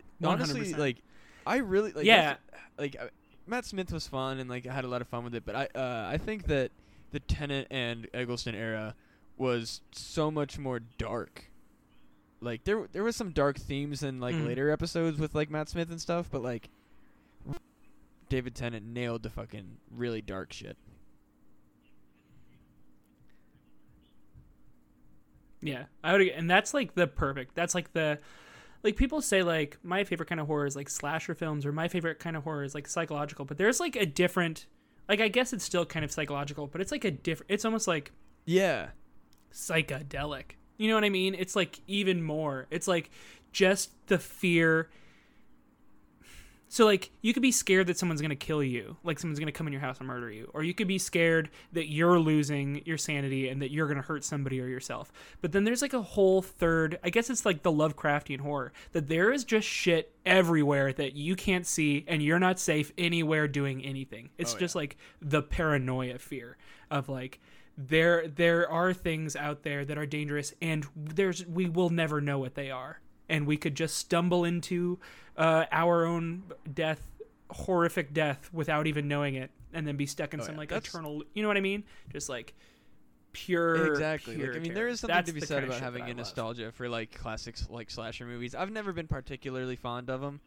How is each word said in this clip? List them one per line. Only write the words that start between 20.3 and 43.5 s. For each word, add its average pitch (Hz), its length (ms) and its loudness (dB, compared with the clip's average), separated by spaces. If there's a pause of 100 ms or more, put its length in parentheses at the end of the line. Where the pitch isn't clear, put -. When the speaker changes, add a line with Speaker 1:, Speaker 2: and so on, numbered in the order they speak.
Speaker 1:
shit. - 240 -14 (4000)
Speaker 2:
Yeah, 139 240 -6 (180)
I 170 80 2
would 196 100 6
ag-, 185 120 4
and 165 160 -4
that's, 196 240 4
like, 262 220 -2
the 175 120 4
perfect, 139 480 -4
that's, 170 180 0
like, 175 200 -2
the, 151 260 0 (640)
like, 214 120 2
people 285 260 2
say, 190 200 4
like, 165 420 2
my 185 200 0
favorite 170 260 -4
kind 170 100 -2
of 151 80 -2
horror 147 180 2
is, 139 100 -2
like, 139 140 -10
slasher 160 440 -4
films, 151 320 -2
or 147 60 -2
my 160 160 -2
favorite 165 320 -2
kind 165 180 -6
of 147 60 -8
horror 151 200 -4
is, 139 120 -8
like, 147 120 -10
psychological, 147 580 -4
but 143 120 -8
there's, 214 220 4
like, 339 160 -2
a 214 100 2
different, 170 600 2 (420)
like, 202 120 4
I 220 60 4
guess 247 260 2
it's 202 100 -4
still 175 220 0
kind 160 200 -4
of 143 60 -4
psychological, 143 560 -4
but 165 140 -6
it's, 190 100 -4
like, 294 140 -4
a 185 60 2
diff-, 156 360 -4
it's 208 180 0
almost 220 220 0
like 160 240 0 (340)
Speaker 1:
Yeah. 160 440 2 (600)
Speaker 2:
psychedelic. 143 1000 -4 (260)
You 220 120 2
know 220 60 6
what 214 100 6
I 208 40 6
mean? 190 260 2
It's, 180 200 -4
like, 185 320 0
even 190 340 2
more. 151 480 -2
It's, 170 180 -4
like, 170 220 0 (440)